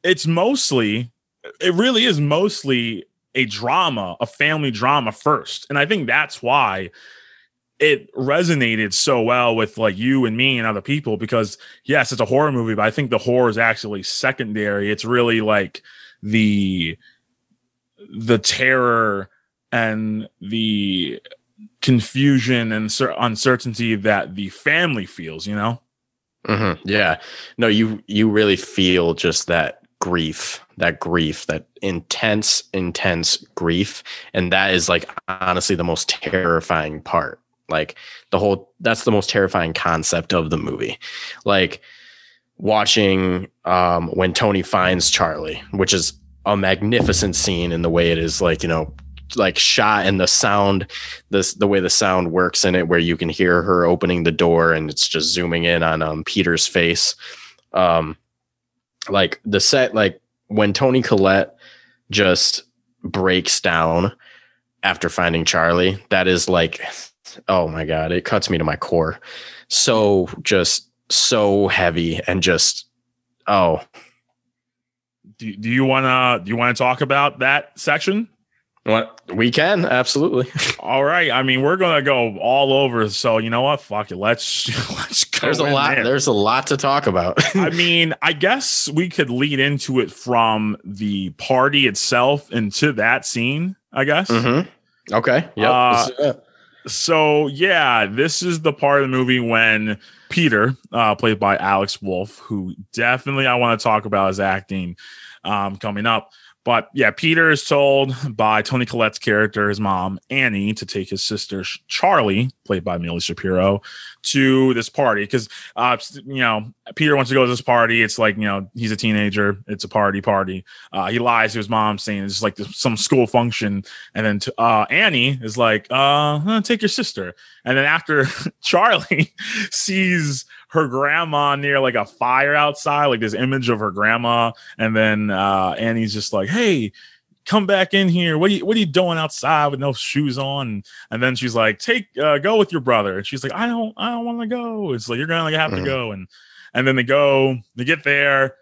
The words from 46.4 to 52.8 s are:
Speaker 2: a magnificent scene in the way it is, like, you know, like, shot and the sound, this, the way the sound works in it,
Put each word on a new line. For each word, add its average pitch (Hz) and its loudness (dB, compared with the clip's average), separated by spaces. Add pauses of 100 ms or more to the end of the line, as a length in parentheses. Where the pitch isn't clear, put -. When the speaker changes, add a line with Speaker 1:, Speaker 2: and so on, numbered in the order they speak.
Speaker 2:
a 104 0
magnificent 98 0
scene 87 -2
in 85 -2
the 85 0
way 85 2
it 82 2
is, 82 -4
like, 82 0
you 87 -4
know, 80 -2 (440)
like, 95 2
shot 104 2
and 98 2
the 92 0
sound, 101 2 (380)
this, 98 0
the 104 0
way 98 2
the 90 0
sound 92 2
works 90 0
in 92 4
it, 85 0